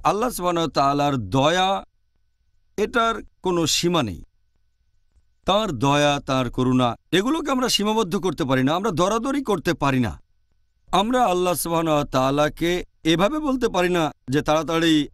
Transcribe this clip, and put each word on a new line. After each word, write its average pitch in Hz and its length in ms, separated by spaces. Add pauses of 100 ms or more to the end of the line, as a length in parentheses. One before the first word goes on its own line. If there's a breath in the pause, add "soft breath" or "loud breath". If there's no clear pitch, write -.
আল্লাহ 208 260
সুবহানাহু 175 360
ওয়া 143 60
তাআলার 143 460
দয়া, 160 680 (920)
এটার 226 380 (280)
কোনো 175 240
সীমা 175 360
নেই। 92 200 (1200)
তার 202 260
দয়া, 143 480
তার 131 300
করুণা, 127 460 (160)
এগুলোকে 277 400
আমরা 247 180
সীমাবদ্ধ 208 460
করতে 180 280
পারি 131 200
না, 143 120
আমরা 202 160
দরাদরি 226 520
করতে 180 300
পারি 139 260
না। 107 220 (720)
আমরা 240 340
আল্লাহ 180 280
সুবহানাহু 165 420
ওয়া 143 100
তাআলাকে 147 800 (200)
এভাবে 196 360
বলতে 262 300
পারি 180 200
না 170 240 (160)
যে 139 120
তাড়াতাড়ি 160 720